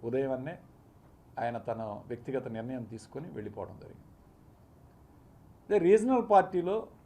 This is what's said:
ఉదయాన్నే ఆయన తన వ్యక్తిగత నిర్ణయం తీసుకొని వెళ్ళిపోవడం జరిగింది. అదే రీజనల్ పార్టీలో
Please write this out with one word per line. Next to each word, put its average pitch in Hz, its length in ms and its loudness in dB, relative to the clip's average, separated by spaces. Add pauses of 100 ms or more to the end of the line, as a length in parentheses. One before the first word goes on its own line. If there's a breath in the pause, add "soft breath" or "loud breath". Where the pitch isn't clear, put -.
ఉదయాన్నే 131 540 -2 (840)
ఆయన 120 180 -4
తన 113 260 -6 (240)
వ్యక్తిగత 127 400 -6
నిర్ణయం 120 360 -8
తీసుకొని 113 460 -12
వెళ్ళిపోవడం 107 500 -10
జరిగింది. - 280 -20 (1600)
అదే 208 80 4
రీజనల్ 220 520 6
పార్టీలో 190 580 4 (180)